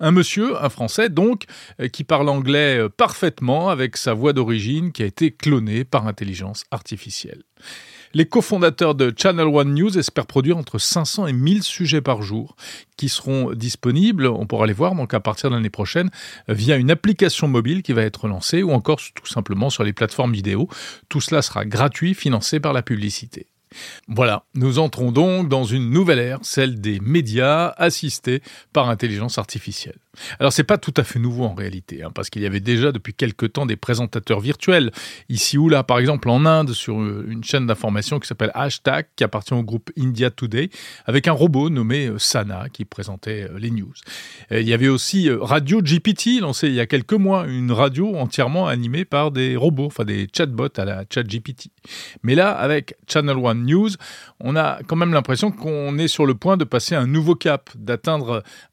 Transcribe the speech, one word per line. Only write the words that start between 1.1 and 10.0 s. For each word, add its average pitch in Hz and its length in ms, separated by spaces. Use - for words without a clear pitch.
euh, 127 80
qui - 160
parle 147 240
anglais, 139 500
euh, 110 100
parfaitement 165 840
avec 131 260
sa 123 160
voix 131 200
d'origine 127 580
qui 113 140
a - 20
été 151 240
clonée 120 540
par 113 240
intelligence 98 640
artificielle. - 720
Les 156 140
cofondateurs 175 680
de 123 200
Channel 165 300
One 143 260
News 185 240
espèrent - 300